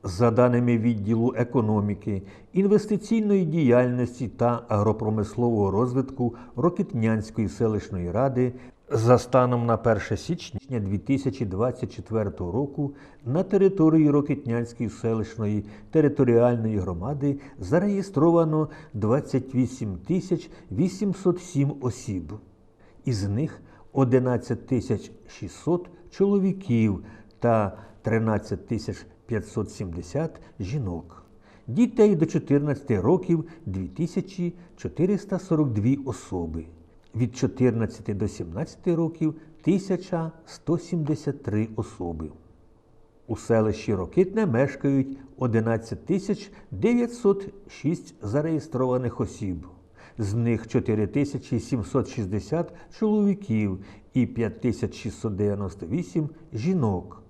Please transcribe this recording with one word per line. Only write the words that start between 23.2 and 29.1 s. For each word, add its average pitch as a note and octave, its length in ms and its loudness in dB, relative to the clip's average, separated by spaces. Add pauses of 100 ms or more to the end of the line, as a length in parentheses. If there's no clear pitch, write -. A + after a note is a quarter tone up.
них G#2 380 -2 (320)
одинадцять B2+ 720 2
тисяч - 440 -2 (160)
шістсот - 600 -4 (220)
чоловіків F#3 920 2 (360)
та A2 380 2 (240)
тринадцять A2 680 0
тисяч G#2 380 -6 (220)